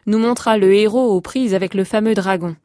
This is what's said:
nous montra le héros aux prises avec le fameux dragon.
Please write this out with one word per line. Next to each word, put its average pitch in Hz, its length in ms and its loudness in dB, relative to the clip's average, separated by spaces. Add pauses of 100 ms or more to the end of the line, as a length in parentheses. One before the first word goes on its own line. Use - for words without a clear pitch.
nous 214 140 0
montra 233 380 0
le 190 160 4
héros 214 380 2
aux 185 80 0
prises 240 340 -4
avec 185 200 -2
le 190 100 -2
fameux 220 300 0
dragon. 180 520 -2